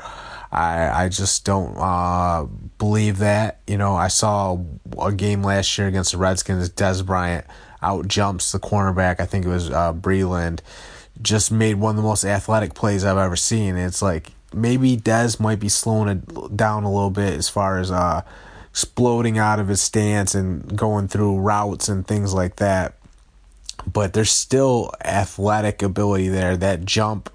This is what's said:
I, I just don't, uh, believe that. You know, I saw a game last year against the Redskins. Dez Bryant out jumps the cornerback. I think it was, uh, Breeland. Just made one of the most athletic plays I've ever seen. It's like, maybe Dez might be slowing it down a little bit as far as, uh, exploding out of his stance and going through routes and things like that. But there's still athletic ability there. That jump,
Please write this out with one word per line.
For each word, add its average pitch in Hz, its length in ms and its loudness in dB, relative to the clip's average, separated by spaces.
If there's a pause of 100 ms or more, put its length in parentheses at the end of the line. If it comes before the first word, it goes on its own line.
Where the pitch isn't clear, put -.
(500)
I, 82 540 0
I 92 60 2
just 95 340 -2
don't, 92 320 0
uh, 87 720 0 (320)
believe 104 400 2
that. 104 480 0
You 104 100 -2
know, 101 200 2
I 90 120 2
saw 98 520 0 (380)
a 101 140 -2
game 101 300 0
last 98 340 0
year 101 120 0
against 95 240 0
the - 40 -4
Redskins. 92 540 0
Dez 95 340 0
Bryant 90 400 -2 (380)
out 92 260 -2
jumps 101 440 0
the 98 60 -2
cornerback. 92 640 2
I 90 60 -2
think 92 180 -2
it 90 60 0
was, 87 200 0
uh, 85 220 0
Breeland. 90 680 0 (600)
Just 107 320 0
made 110 220 2
one 104 160 2
of 107 60 0
the 107 120 2
most 101 160 0
athletic 101 480 0
plays 101 320 0
I've 98 140 4
ever 92 180 2
seen. 101 400 0
It's 90 240 -2
like, 85 320 -2 (220)
maybe 127 420 4
Dez 110 420 2
might 107 220 0
be 104 80 -2
slowing 110 400 2
it 92 480 -6
down 107 280 0
a 101 60 0
little 101 200 2
bit 98 240 0
as - 160 -4
far 95 280 0
as, 92 120 -2
uh, 87 320 0 (500)
exploding 117 640 2
out 107 220 4
of 104 80 0
his 98 160 0
stance 104 500 2
and 92 440 -2
going 104 320 0
through 104 280 2
routes 104 520 0
and 98 180 -2
things 101 260 0
like 92 220 0
that. 95 400 0 (920)
But 101 280 0
there's 107 180 2
still 131 640 2 (120)
athletic 101 800 0
ability 98 460 2
there. 92 280 0
That 90 280 0
jump, 107 500 -2